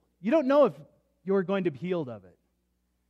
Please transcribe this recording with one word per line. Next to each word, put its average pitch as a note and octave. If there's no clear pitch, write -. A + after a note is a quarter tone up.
You G3
don't D4+
know C#4+
if D#3+
you're F#3+
going F#3+
to E3+
be B2+
healed E3+
of G#2+
it. F2+